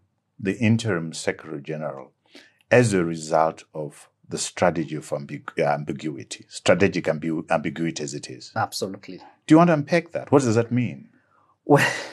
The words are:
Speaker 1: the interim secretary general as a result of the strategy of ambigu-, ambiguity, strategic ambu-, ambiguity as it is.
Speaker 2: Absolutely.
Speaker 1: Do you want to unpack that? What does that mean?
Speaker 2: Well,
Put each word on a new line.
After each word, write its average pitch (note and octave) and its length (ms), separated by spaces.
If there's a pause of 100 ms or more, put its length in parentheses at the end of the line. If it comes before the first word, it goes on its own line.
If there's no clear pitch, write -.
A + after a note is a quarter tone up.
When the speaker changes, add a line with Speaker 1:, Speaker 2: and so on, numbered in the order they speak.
(380)
Speaker 1:
the F#2+ 200
interim G#2 560
secretary D#2 480
general C#2+ 500 (580)
as A#2+ 220
a F#2 100
result D#2+ 720
of D2+ 380 (180)
the E2 100
strategy D#2+ 580
of C#2+ 140
ambigu-, C#2+ 540
ambiguity, D2 840
strategic F2+ 560
ambu-, D#2+ 440
ambiguity D#2 540
as C#2 100
it C#2+ 160
is. - 280
Speaker 2:
Absolutely. G#2 640
Speaker 1:
Do - 340
you D#3 60
want F3 100
to E3 60
unpack E3 360
that? - 220
What C#3 100
does A2+ 140
that A#2 160
mean? A2 380 (540)
Speaker 2:
Well, - 240 (240)